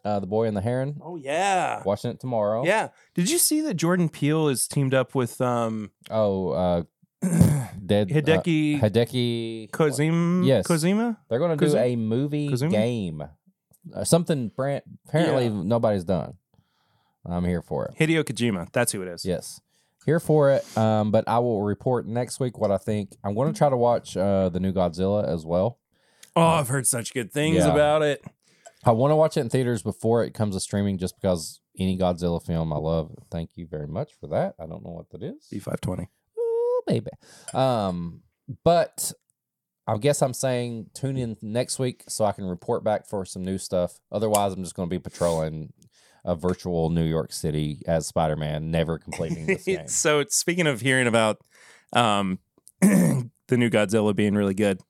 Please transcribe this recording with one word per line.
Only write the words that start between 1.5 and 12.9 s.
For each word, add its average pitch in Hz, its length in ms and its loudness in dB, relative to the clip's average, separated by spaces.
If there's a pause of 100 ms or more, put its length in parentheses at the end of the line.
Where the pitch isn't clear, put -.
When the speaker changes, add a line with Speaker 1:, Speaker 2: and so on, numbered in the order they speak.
Speaker 1:
Watching 104 260 -2
it - 100 -12
tomorrow. 113 440 0
Speaker 2:
Yeah. 190 240 2 (260)
Did 175 160 0
you 339 80 2
see 302 240 2
that 302 120 -2
Jordan 170 340 2
Peele 151 400 0
is 131 200 0
teamed 135 260 0
up 131 200 2
with, 127 260 -2
um, 113 500 0 (200)
Speaker 1:
Oh, 98 400 2
uh, 87 320 2 (400)
Speaker 2:
<clears throat> 165 440 4 (200)
Speaker 1:
Dead, 104 220 2
Speaker 2:
Hideki 151 760 2
Speaker 1:
uh, 110 60 4
Hideki 117 800 -2
Speaker 2:
Kozim-, 165 760 2
Speaker 1:
Yes. 123 200 4
Speaker 2:
Kozima? 196 500 2 (120)
Speaker 1:
They're 113 100 0
gonna 165 180 0
do 156 100 2
Speaker 2:
Kozu-, 147 140 4
Speaker 1:
a 123 160 2
movie 143 540 -2
Speaker 2:
Kozuma? 139 200 0
Speaker 1:
game. 107 520 0 (720)